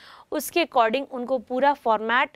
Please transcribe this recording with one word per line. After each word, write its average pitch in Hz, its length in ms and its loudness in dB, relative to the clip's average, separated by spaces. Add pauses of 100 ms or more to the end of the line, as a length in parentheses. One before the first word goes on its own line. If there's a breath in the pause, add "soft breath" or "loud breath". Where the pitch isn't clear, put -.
(320 loud breath)
उसके 311 320 -2
according 240 460 0
उनको 247 280 -4
पूरा 254 340 0
फॉर्मेट, 233 640 0